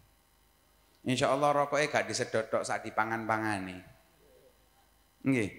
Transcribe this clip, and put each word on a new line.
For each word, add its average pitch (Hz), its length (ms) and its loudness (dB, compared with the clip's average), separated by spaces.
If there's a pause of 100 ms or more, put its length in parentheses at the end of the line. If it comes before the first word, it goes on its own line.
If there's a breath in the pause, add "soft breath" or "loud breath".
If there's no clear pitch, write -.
(1120)
Insya 123 160 2
Allah 143 240 4
rokoknya 143 400 2
gak 107 160 2
disedot 113 400 -2
tok 107 160 0
saat 104 240 -4
dipangan-pangane. 110 880 -2 (1500)
Nggih. 113 300 2